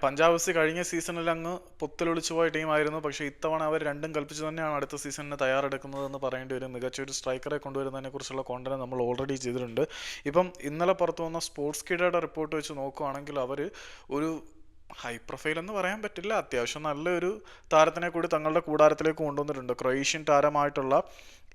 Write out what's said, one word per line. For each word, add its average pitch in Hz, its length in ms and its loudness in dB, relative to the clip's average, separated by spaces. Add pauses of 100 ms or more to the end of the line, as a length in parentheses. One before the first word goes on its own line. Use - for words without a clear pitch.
പഞ്ചാബ് 147 340 6
എഫ് 165 100 0
സി 190 120 0
കഴിഞ്ഞ 160 320 2
സീസണിൽ 170 400 -2
അങ്ങ് 165 280 -4 (220)
പൊത്തലൊളിച്ചു 165 540 -2
പോയ 165 140 4
ടീമായിരുന്നു. 156 580 2
പക്ഷേ 147 240 -4
ഇത്തവണ 160 320 -2
അവർ 156 260 0
രണ്ടും 147 280 -4
കൽപ്പിച്ച് 151 320 -4
തന്നെയാണ് 156 300 -2
അടുത്ത 139 240 -4
സീസണിന് 143 400 -6
തയ്യാറെടുക്കുന്നത് 139 640 0
എന്ന് 135 120 -8
പറയേണ്ടി 131 380 -4
വരും. 127 160 -6
മികച്ച 123 280 -6
ഒരു 135 120 -6
സ്ട്രൈക്കറെ 131 520 -4
കൊണ്ടുവരുന്നതിനെ 135 460 -6
കുറിച്ചുള്ള 135 320 -6
കോണ്ടന്റ് 131 420 -4
നമ്മൾ 127 240 -4
already 135 360 -2
ചെയ്തിട്ടുണ്ട്. 123 380 -2 (440)
ഇപ്പം 175 340 2
ഇന്നലെ 160 320 0
പുറത്തു 170 360 0
വന്ന 165 100 -6
സ്പോർട്സ് 147 520 -6
കിഡയുടെ 175 360 2
റിപ്പോർട്ട് 156 300 -4
വെച്ച് 151 160 -6
നോക്കുവാണെങ്കിൽ 143 760 -6
അവര് 143 240 -4 (400)
ഒരു 151 200 0 (680)
ഹൈ 120 160 -6 (120)
പ്രൊഫൈൽ 156 300 -4
എന്ന് 180 140 -8
പറയാൻ 202 300 -2
പറ്റില്ല, 208 320 -4
അത്യാവശ്യം 143 480 -2
നല്ലൊരു 170 600 -2 (300)
താരത്തിനെ 160 360 6
കൂടി 170 260 -2
തങ്ങളുടെ 156 260 2
കൂടാരത്തിലേക്ക് 156 680 6
കൊണ്ടുവന്നിട്ടുണ്ട്. 139 440 -4 (100)
ക്രൊയേഷ്യൻ 139 460 2
താരമായിട്ടുള്ള 143 720 6 (520)